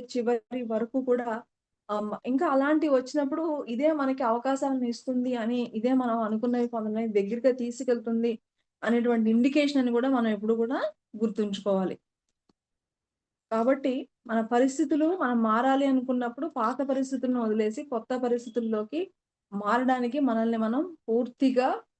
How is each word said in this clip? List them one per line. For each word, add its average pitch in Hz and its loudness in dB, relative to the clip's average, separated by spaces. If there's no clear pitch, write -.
చివరి 240 -2
వరకు 226 -2
కూడా, 247 0
ఆహ్, 214 -4
మ-, 208 -8
ఇంకా 269 0
అలాంటివి 285 4
వచ్చినప్పుడు 277 0
ఇదే 247 0
మనకి 269 0
అవకాశాలను 262 0
ఇస్తుంది 247 -2
అని, 240 -2
ఇదే 226 0
మనం 247 2
అనుకున్నవి 240 0
పొందడానికి 220 -2
దగ్గరగా 233 2
తీసుకెళ్తుంది 233 0
అనేటువంటి 226 2
ఇండికేషన్ 285 4
అని 247 2
కూడా 240 2
మనం 233 2
ఎప్పుడు 214 0
కూడా 233 0
గుర్తుంచుకోవాలి. 202 -2
కాబట్టి 254 2
మన 226 -2
పరిస్థితులు 269 2
మనం 247 0
మారాలి 254 2
అనుకున్నప్పుడు 254 -2
పాత 233 -2
పరిస్థితులను 262 -2
వదిలేసి 220 -2
కొత్త 247 -6
పరిస్థితుల్లోకి 240 -4
మారడానికి 240 0
మనల్ని 226 0
మనం 226 0
పూర్తిగా 247 0